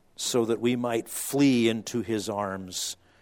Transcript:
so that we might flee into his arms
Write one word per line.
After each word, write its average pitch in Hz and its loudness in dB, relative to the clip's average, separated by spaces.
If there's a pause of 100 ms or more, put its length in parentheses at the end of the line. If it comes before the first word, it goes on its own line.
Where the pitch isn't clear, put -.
(160)
so 117 0
that 110 0
we 123 2
might 117 -2
flee 135 4
into 113 -2
his 107 -4
arms 95 -6 (260)